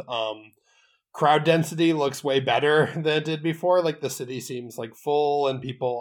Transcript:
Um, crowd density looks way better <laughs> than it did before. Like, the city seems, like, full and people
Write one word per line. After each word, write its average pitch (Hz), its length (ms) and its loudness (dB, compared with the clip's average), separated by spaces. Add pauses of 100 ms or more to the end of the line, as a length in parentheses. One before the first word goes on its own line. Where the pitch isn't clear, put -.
Um, 110 420 -6 (600)
crowd 151 320 4
density 165 480 2
looks 143 300 -2
way 135 180 2
better 131 500 2
<laughs> - 40 -10
than 156 120 -4
it 156 180 2
did 156 160 -4
before. 175 400 2
Like, 156 200 -2
the 135 80 -4
city 127 320 -8
seems, 123 360 -10
like, 113 160 -10
full 147 540 0
and 135 140 -2
people 123 400 -4